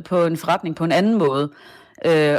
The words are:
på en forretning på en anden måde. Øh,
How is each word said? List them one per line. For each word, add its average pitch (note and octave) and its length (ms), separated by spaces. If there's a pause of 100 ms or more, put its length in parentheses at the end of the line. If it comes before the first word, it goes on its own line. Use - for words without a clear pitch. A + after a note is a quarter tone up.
på F3+ 200
en E3 120
forretning E3 400
på E3 80
en E3 80
anden G#3 260
måde. D3 320 (560)
Øh, D3+ 320